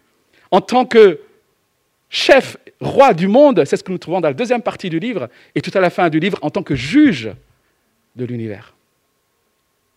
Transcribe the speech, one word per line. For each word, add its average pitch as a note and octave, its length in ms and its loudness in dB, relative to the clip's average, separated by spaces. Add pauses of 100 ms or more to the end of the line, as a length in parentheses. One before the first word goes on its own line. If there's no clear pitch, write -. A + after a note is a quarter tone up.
(500)
en F#3 100 2
tant A#3+ 240 0
que G#3 360 6 (920)
chef, - 460 0 (240)
roi A3 340 2
du F3 140 -2
monde, A#3 360 4
c'est G3 120 -2
ce - 60 -14
que F#3+ 100 -12
nous F3 60 -8
trouvons F3+ 220 -6
dans D#3+ 80 0
la C3+ 60 -2
deuxième A#3+ 280 -4
partie F#3+ 280 -8
du E3 80 -4
livre, F3+ 300 -8 (260)
et D3 80 -4
tout - 120 -12
à G3 60 -4
la F3 100 2
fin F3 180 0
du D#3 120 0
livre, F#3 220 -2
en D3 80 -4
tant G3+ 120 -6
que - 120 -6
juge C#3 560 0 (840)
de B2 100 -10
l'univers. A2+ 500 -12 (1200)